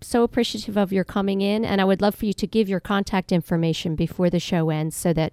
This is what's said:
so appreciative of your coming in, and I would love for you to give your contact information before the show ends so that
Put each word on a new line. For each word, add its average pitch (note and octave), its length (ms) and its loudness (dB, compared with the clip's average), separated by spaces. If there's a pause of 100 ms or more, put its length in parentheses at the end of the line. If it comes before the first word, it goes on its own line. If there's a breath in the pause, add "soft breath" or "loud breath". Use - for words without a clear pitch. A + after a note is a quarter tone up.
so A#3 200 0
appreciative A3+ 540 -2
of G3 160 2
your F#3+ 120 2
coming G3 360 -2
in, G#3 240 0
and G3 160 0
I F#3+ 40 4
would F#3+ 180 2
love G3+ 120 4
for A3 120 -6
you G3 80 0
to - 120 -6
give F#3 220 0
your F#3+ 120 -2
contact G3 520 -2
information E3 640 0
before E3+ 340 0
the F3 120 0
show D#3+ 280 0
ends D#3 280 -2
so E3+ 180 0
that D#3+ 180 0